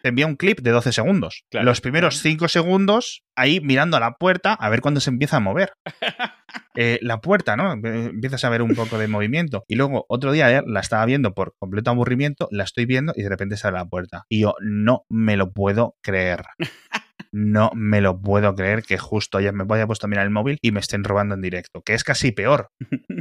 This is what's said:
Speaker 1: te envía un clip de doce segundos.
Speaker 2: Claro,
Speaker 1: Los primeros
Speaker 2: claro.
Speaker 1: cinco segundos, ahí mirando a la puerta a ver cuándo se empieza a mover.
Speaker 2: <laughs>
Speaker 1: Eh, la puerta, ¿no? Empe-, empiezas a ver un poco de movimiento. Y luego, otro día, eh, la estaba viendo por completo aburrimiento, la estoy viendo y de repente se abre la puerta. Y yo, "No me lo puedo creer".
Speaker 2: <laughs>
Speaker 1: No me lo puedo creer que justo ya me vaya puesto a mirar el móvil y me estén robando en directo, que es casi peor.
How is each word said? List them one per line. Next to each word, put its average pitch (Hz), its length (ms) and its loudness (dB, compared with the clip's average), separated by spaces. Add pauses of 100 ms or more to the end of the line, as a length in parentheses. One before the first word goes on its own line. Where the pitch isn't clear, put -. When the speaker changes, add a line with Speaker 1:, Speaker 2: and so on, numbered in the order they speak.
Speaker 1:
te 131 60 0
envía 127 180 2
un 156 80 -2
clip 196 280 2
de 120 100 4
doce 120 180 4
segundos. 117 580 0
Speaker 2:
Claro, 117 160 -2
Speaker 1:
Los 120 160 4
primeros 151 360 0
Speaker 2:
claro. - 120 -8
Speaker 1:
cinco 160 200 0
segundos, 190 720 2 (140)
ahí 143 240 2
mirando 135 360 2
a 120 40 2
la 117 140 0
puerta 185 400 0
a 110 140 -4
ver 113 120 2
cuándo 147 200 0
se 139 100 -2
empieza 139 260 0
a 127 40 4
mover. 110 340 -2 (100)
Speaker 2:
<laughs> - 600 -8 (340)
Speaker 1:
Eh, 120 220 2
la 113 220 -4
puerta, 180 340 0
¿no? 180 160 -2
Empe-, 113 380 -4
empiezas 120 340 -6
a 123 60 2
ver 117 100 2
un 117 140 2
poco 113 240 -2
de 110 100 -2
movimiento. 110 580 -2
Y 107 100 -2
luego, 135 340 0
otro 131 220 -2
día, 139 260 4
eh, 147 80 0
la 104 140 -2
estaba 110 260 0
viendo 127 260 2
por 95 260 -4
completo 104 320 -4
aburrimiento, 123 600 0
la 101 140 -2
estoy 120 200 -4
viendo 127 320 0
y 107 60 -4
de 101 80 -2
repente 98 260 -4
se 107 100 -4
abre 92 140 -2
la 87 60 -8
puerta. 90 420 -8
Y 107 140 2
yo, 101 180 4
"No 107 480 0
me 110 300 2
lo 95 140 0
puedo 101 500 0
creer". 92 400 -2 (160)
Speaker 2:
<laughs> - 560 -10 (180)
Speaker 1:
No 107 420 2
me 107 260 2
lo 92 220 2
puedo 101 320 2
creer 98 280 0
que 95 160 -2
justo - 420 -4
ya 101 120 0
me 98 120 -4
vaya 107 220 0
puesto 107 200 -4
a - 20 -4
mirar 101 160 0
el 101 60 0
móvil 120 320 -2
y 120 100 2
me 101 80 0
estén 101 240 -4
robando 101 300 0
en 95 80 -6
directo, 90 400 -8
que - 100 -2
es 113 120 0
casi 135 280 0
peor. 113 360 0 (520)